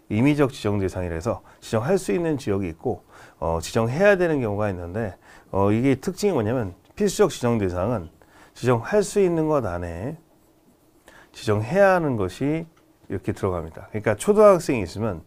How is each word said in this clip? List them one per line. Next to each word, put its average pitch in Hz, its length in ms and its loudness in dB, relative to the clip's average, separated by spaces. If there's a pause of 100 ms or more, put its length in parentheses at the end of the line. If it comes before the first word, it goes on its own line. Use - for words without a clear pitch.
(100)
임의적 139 420 2
지정 104 260 -2
대상이라서 90 640 -4 (160)
지정할 131 400 0
수 208 140 -4
있는 165 260 0
지역이 98 300 -2
있고, 95 340 -6 (380)
어, 82 200 0
지정해야 143 580 2
되는 160 220 0
경우가 104 300 -2
있는데, 90 460 -6 (340)
어, 98 220 2
이게 123 240 2
특징이 196 360 -2
뭐냐면 113 420 -2 (200)
필수적 196 360 2
지정 120 280 0
대상은 92 500 -2 (460)
지정할 123 480 2
수 - 160 -2
있는 170 300 2
것 139 180 0
안에 87 500 -6 (1120)
지정해야 156 640 2
하는 151 220 0
것이 143 500 -2 (420)
이렇게 98 240 -6
들어갑니다. 87 580 -6
그러니까 107 260 -2
초등학생이 196 640 4
있으면 95 440 -4